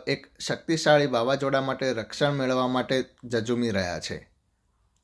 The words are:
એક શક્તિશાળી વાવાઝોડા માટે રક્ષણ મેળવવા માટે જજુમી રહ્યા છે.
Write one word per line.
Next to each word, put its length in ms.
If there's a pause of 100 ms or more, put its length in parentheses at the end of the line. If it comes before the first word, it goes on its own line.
એક 340
શક્તિશાળી 680
વાવાઝોડા 540
માટે 320
રક્ષણ 400
મેળવવા 360
માટે 360 (200)
જજુમી 460
રહ્યા 300
છે. 300 (720)